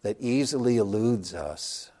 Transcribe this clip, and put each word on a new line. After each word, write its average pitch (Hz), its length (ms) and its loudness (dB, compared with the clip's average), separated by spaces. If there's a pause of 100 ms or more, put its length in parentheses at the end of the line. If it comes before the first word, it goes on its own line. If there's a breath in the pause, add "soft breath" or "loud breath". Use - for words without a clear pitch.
that 104 160 -2
easily 127 580 2
eludes 104 560 2
us - 560 -8 (100)